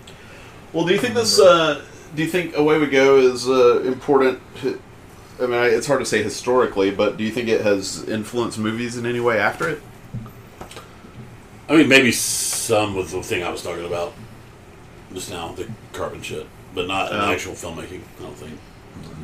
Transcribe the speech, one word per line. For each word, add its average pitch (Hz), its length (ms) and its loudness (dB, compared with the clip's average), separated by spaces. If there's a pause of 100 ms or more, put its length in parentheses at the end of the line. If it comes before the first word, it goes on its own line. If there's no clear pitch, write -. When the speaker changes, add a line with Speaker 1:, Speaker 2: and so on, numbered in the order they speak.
(720)
Speaker 1:
Well, 165 140 0
do 180 60 2
you 202 60 2
think 233 160 -2
this, - 240 2
uh, 170 440 6 (340)
do 151 60 -2
you 160 60 0
think 170 280 -4
Away 151 220 4
We 151 100 2
Go 135 300 6
is, 123 300 4
uh, 123 340 6
important? 131 580 2 (1000)
I - 20 -4
mean, 123 100 0
I, 120 140 2
it's 117 200 2
hard 135 140 2
to 117 60 -6
say 107 160 0
historically, 101 680 0
but 101 260 0
do 107 80 -4
you 110 60 -2
think 113 180 -4
it 110 120 2
has 98 480 -2
influenced 110 500 -4
movies 113 380 -4
in 120 100 -6
any 120 140 -2
way 117 180 0
after 117 300 -2
it? 151 140 -6 (1900)
Speaker 2:
I 151 80 4
mean, 143 120 8
maybe 135 240 6
some - 840 -2
with 90 160 -4
the 90 100 -6
thing 95 200 -4
I 87 80 -6
was - 120 -10
talking 85 240 -8
about 87 260 -6 (1000)
just 92 180 -12
now, 85 220 -10
the 87 160 -12 (240)
carbon - 300 -8
shit, 76 240 -10 (280)
but 90 140 -6
not 98 240 -4
in 107 80 -4
Speaker 1:
Oh. 101 120 0
Speaker 2:
actual 90 220 -6
filmmaking, 85 460 -12 (180)
I - 40 -16
don't 76 140 -14
think. 80 220 -16 (640)